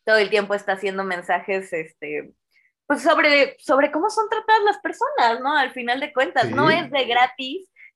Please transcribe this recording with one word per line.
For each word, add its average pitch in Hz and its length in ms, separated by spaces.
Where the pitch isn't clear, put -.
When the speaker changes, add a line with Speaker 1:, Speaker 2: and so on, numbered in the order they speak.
Speaker 1:
todo 220 140
el 202 100
tiempo 202 260
está 202 180
haciendo 196 320
mensajes, 190 680
este, 151 600
pues 277 140
sobre, 294 580
sobre 285 320
cómo 349 180
son 427 180
tratadas 440 360
las 415 140
personas, 262 640
¿no? 285 160
Al 262 140
final 247 300
de 294 120
cuentas, 262 360
Speaker 2:
Sí. - 60
Speaker 1:
no 285 140
es 320 220
de 262 140
gratis 262 680